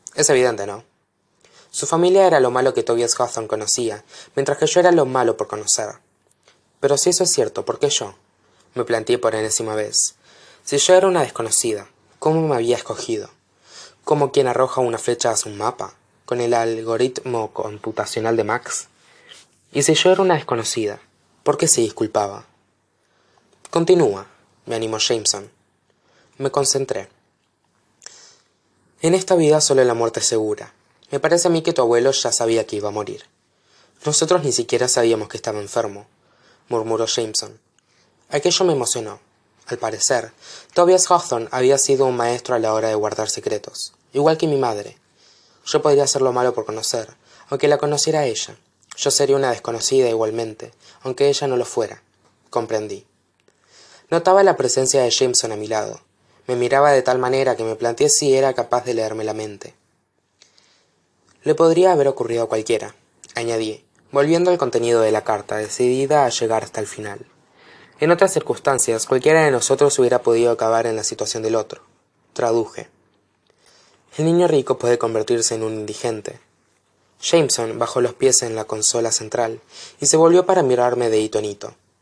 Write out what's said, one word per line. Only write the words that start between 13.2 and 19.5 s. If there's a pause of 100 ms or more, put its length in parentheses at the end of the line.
¿Como
quien
arroja
una
flecha
hacia
un
mapa? (320)
¿Con
el
algoritmo
computacional
de
Max? (840)